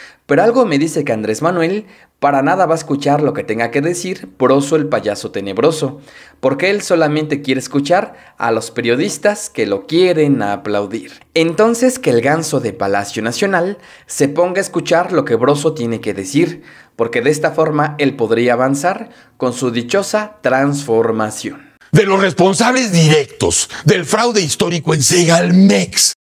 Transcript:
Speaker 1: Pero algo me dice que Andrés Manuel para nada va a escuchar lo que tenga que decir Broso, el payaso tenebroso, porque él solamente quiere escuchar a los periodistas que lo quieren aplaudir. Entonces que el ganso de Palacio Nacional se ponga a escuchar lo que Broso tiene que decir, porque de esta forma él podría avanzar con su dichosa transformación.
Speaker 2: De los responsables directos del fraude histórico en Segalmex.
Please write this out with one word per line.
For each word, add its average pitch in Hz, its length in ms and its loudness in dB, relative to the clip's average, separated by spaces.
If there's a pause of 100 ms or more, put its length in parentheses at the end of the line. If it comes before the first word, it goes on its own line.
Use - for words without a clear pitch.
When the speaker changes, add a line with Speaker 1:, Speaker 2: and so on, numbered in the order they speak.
(280)
Speaker 1:
Pero 143 160 4
algo 233 220 4
me 156 120 0
dice 156 260 0
que 139 80 -4
Andrés 107 300 -2
Manuel 175 460 -2 (320)
para 139 240 2
nada 175 240 2
va 160 80 2
a - 20 -6
escuchar 143 460 -2
lo 127 100 0
que - 100 -6
tenga 113 280 -4
que 139 100 0
decir 180 560 -6
Broso, 139 380 2
el 151 120 0
payaso 104 440 -4
tenebroso, 117 680 -2 (400)
porque 139 300 0
él 196 140 -2
solamente 151 580 0
quiere 131 180 -2
escuchar 147 800 -4
a 117 140 -2
los 110 180 -2
periodistas 160 800 -2
que 113 160 -4
lo 101 220 -4
quieren 156 560 2
aplaudir. 104 680 -6 (200)
Entonces 226 640 2
que - 140 0
el 117 100 4
ganso 151 380 0
de 113 140 -4
Palacio 101 500 -4
Nacional 185 560 -2 (260)
se - 240 -2
ponga 175 300 0
a - 20 -2
escuchar 175 500 0
lo 160 140 0
que 120 100 0
Broso 143 380 2
tiene 117 260 -4
que 104 140 -6
decir, 147 480 -2 (340)
porque 117 260 -2
de 135 100 2
esta 151 200 0
forma 151 460 -2
él 139 180 0
podría 117 380 2
avanzar 139 560 -2 (280)
con 123 160 -2
su 123 180 -2
dichosa 196 680 -2
transformación. 113 1300 -2 (200)
Speaker 2:
De 196 140 4
los 190 160 2
responsables 202 680 2
directos 151 760 2 (160)
del 180 220 2
fraude 220 360 0
histórico 165 520 -2
en 151 80 0
Segalmex. 175 1200 4